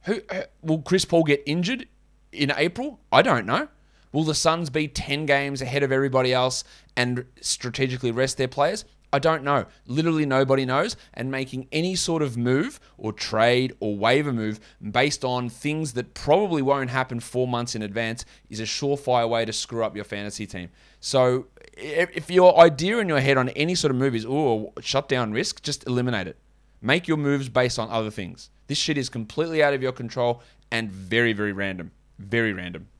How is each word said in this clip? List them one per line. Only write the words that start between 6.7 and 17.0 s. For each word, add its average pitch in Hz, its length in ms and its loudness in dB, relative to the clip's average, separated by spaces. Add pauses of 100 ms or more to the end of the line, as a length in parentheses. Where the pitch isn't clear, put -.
and 123 300 -2 (140)
strategically 127 680 -4
rest 127 260 0
their 127 120 0
players? 156 360 -2 (300)
I 139 60 2
don't 156 240 0
know. 139 220 0 (200)
Literally 156 400 0
nobody 135 400 2
knows, 147 300 0 (180)
and 131 160 -8
making 131 400 -8
any 170 240 -2
sort 165 260 -2
of 131 160 -2
move 131 440 0 (180)
or 107 140 -6
trade 123 680 2
or 104 180 -2
waiver 131 360 2
move 107 260 -4 (320)
based 135 340 0
on 123 240 -2
things 151 440 -4
that 123 220 -6
probably 170 480 2
won't 135 280 2
happen 127 300 -4